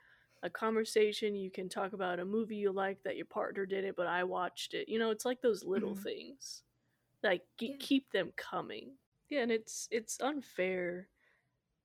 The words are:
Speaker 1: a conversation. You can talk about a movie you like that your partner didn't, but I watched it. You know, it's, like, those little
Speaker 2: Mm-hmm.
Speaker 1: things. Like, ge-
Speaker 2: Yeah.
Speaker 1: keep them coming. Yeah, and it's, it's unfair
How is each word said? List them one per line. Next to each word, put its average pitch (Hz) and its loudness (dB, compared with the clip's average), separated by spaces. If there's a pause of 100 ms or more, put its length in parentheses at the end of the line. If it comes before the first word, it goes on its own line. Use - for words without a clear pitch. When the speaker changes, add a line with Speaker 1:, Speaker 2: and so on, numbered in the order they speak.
(440)
Speaker 1:
a 180 -2
conversation. 214 2
You 190 -4
can 190 -4
talk 196 -2
about 180 0
a 180 -2
movie 214 0
you 202 4
like 196 0
that - -2
your 175 -6
partner 202 -2
didn't, 190 -2
but 180 0
I 175 2
watched 180 -2
it. - -4
You 220 2
know, 226 4
it's, 214 -2
like, 247 0
those 220 2
little 202 0
Speaker 2:
Mm-hmm. 196 -8
Speaker 1:
things. - -8 (600)
Like, 180 2 (160)
ge- 233 -4
Speaker 2:
Yeah. 277 -10
Speaker 1:
keep 269 2
them 190 0
coming. - -6 (320)
Yeah, 285 0
and 233 2
it's, - -2
it's 220 -2
unfair 185 -2 (760)